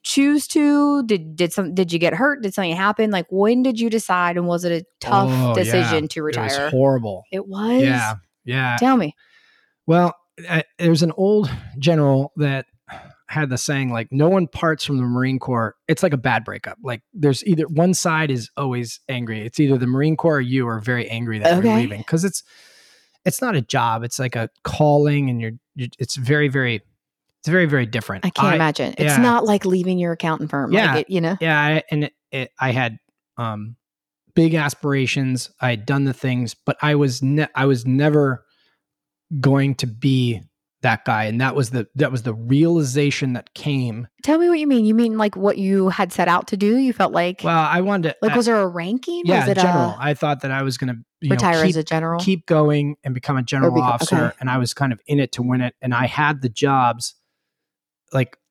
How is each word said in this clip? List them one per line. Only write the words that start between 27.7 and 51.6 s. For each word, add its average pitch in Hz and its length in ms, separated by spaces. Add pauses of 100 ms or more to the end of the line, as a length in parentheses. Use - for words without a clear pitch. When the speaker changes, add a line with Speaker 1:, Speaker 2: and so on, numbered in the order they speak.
Speaker 2:
different. 107 380
Speaker 1:
I 185 60
can't 143 220
Speaker 2:
I - 20
Speaker 1:
imagine. 156 420
It's 147 200
Speaker 2:
yeah. - 0
Speaker 1:
not 240 280
like 208 220
leaving 185 320
your 170 140
accountant 160 380
firm. 139 220
Speaker 2:
Yeah. 185 220
Speaker 1:
Like, 151 140
it, - 40
you 185 80
know? 170 200
Speaker 2:
Yeah, 160 200
I, 151 300
and 147 140
it, 147 80 (180)
it, 131 300
I 131 100
had, 120 280 (380)
um, 113 380 (640)
big 165 180
aspirations. 139 960 (100)
I 127 100
had 110 140
done 139 200
the 135 100
things, 123 400
but - 260
I 151 140
was 139 300
ne-, 143 320
I 135 100
was 123 180
never 139 600 (960)
going 139 320
to - 120
be 120 540 (400)
that 117 240
guy. 110 200
And 110 160
that 127 140
was 131 160
the, 123 160 (100)
that 135 140
was 123 120
the 117 100
realization 139 1000
that - 180
came. 123 560 (140)
Speaker 1:
Tell 302 160
me 349 100
what 339 100
you 302 80
mean. 240 200
You 214 80
mean, 220 240
like, 208 180
what 196 220
you 190 320
had 185 240
set 175 140
out 175 200
to 214 80
do? 208 220
You 262 160
felt 185 180
like 175 320
Speaker 2:
Well, 165 140
I 160 240
wanted 185 280
to, - 120
Speaker 1:
like, 214 100
Speaker 2:
I - 60
Speaker 1:
was 220 80
there 226 160
a 190 40
ranking? 226 600
Speaker 2:
Yeah, 175 140
Speaker 1:
Was 131 100
it 190 100
Speaker 2:
general. 175 300
Speaker 1:
a - 100
Speaker 2:
I 143 140
thought 147 260
that 139 100
I 135 120
was 135 160
gonna, 127 160 (260)
you 156 80
know, 135 60
Speaker 1:
retire 170 220
as 160 180